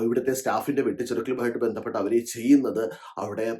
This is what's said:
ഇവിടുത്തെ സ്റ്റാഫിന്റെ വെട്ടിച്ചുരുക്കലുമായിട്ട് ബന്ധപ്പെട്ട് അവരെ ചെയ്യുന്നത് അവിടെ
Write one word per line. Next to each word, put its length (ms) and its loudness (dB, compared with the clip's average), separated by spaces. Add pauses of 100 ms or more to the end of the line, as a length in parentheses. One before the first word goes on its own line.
ഇവിടുത്തെ 320 2
സ്റ്റാഫിന്റെ 480 0
വെട്ടിച്ചുരുക്കലുമായിട്ട് 760 -2
ബന്ധപ്പെട്ട് 400 -2
അവരെ 200 2
ചെയ്യുന്നത് 720 2 (280)
അവിടെ 300 -2 (120)